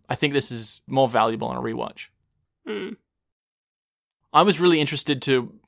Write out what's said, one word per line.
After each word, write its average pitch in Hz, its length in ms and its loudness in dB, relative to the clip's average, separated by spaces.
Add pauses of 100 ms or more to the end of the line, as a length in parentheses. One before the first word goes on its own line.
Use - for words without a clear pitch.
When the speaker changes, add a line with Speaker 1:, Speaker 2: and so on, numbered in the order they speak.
Speaker 1:
I 123 60 -6
think 143 180 -2
this 139 180 -2
is 113 360 -10
more 131 240 2
valuable 113 380 0
on 123 100 -6
a - 20 -6
rewatch. 117 480 -8 (580)
Speaker 2:
Mm. 190 300 -10 (1400)
Speaker 1:
I 151 100 6
was 180 180 2
really 170 200 6
interested 143 420 -2
to, 127 300 0 (140)